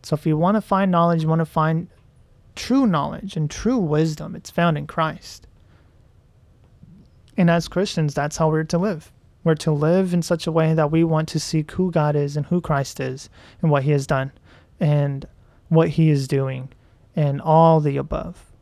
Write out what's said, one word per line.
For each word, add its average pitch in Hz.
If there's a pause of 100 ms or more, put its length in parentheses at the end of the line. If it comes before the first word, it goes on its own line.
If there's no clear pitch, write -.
So -
if 151
you 156
want 185
to 208
find 196
knowledge, 170
you 156
want 165
to 160
find 160 (640)
true 262
knowledge 147
and 151
true 247
wisdom, 156
it's -
found 170
in 147
Christ. - (1900)
And 175
as 170
Christians, 170
that's 147
how 160
we're 156
to 170
live. 180 (300)
We're 165
to 156
live 175
in 175
such 170
a 165
way 160
that 156
we 165
want 160
to 156
seek 156
who 180
God 151
is 143
and 147
who 175
Christ 139
is 131 (320)
and 165
what 143
he 151
has 139
done 135 (480)
and 143 (420)
what 160
he 160
is 139
doing 135 (460)
and 143
all 160
the 143
above. - (100)